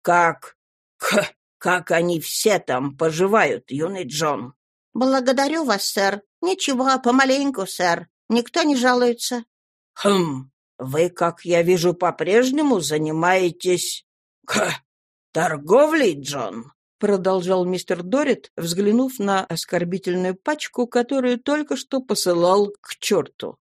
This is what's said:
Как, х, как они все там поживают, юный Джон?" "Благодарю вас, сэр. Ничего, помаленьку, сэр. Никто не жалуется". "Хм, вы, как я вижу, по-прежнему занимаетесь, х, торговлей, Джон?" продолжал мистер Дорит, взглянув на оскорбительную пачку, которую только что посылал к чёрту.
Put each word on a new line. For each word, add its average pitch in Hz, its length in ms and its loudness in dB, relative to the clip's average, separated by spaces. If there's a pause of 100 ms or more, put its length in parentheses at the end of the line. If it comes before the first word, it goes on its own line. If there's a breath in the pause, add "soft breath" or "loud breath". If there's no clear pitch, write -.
Как, 175 540 0 (420)
х, - 320 0 (300)
как 180 320 -2
они 170 280 2
все - 380 0
там 135 400 -4
поживают, 165 720 0
юный 170 360 -6
Джон?" 135 480 -4 (420)
"Благодарю 269 680 2
вас, 208 220 -2
сэр. 202 380 -2 (180)
Ничего, 277 460 -2 (100)
помаленьку, 262 680 0
сэр. 170 400 -2 (220)
Никто 240 340 0
не 294 120 2
жалуется". 247 680 0 (480)
"Хм, 165 560 0 (300)
вы, 147 300 0
как 170 360 -2
я 170 160 2
вижу, 175 320 2
по-прежнему 220 840 2
занимаетесь, 165 1300 0 (400)
х, - 340 -2 (500)
торговлей, 180 880 2
Джон?" 127 520 -8 (260)
продолжал 185 680 0
мистер 180 380 -4
Дорит, 254 520 -2
взглянув 208 640 0
на 196 260 0
оскорбительную 180 880 -4
пачку, 269 520 -4
которую 247 520 0
только 294 360 -2
что 262 260 -6
посылал 190 800 2
к - 180 -14
чёрту. - 640 -2